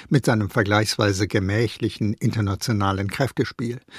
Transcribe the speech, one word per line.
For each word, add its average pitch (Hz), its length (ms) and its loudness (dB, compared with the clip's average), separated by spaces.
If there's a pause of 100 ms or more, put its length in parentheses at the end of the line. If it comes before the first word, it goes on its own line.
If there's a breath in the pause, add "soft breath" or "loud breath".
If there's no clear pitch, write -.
mit 139 160 4
seinem 107 260 2
vergleichsweise 104 760 2
gemächlichen 107 880 -2
internationalen 101 960 -2
Kräftespiel. 127 680 -4 (180 loud breath)